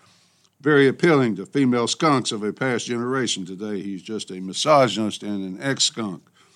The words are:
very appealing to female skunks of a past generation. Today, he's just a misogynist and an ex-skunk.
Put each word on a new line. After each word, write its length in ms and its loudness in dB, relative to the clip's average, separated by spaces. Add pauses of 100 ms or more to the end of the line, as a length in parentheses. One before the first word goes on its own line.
(600)
very 260 6
appealing 480 4
to 100 -10
female 400 0
skunks 460 2
of 100 -6
a 100 -2
past 360 -4
generation. 580 -4
Today, 380 -8
he's 180 -8
just 300 -10
a 100 -10
misogynist 800 2
and 240 -6
an 160 -10
ex-skunk. 600 -4 (320)